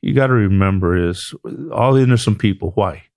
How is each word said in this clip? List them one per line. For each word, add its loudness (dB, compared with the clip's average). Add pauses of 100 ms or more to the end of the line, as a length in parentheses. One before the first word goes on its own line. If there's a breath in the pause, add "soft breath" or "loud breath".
you -4
gotta 2
remember 2 (140)
is -12 (360)
all 2
the 4
innocent 2
people. -2
Why? -4 (140)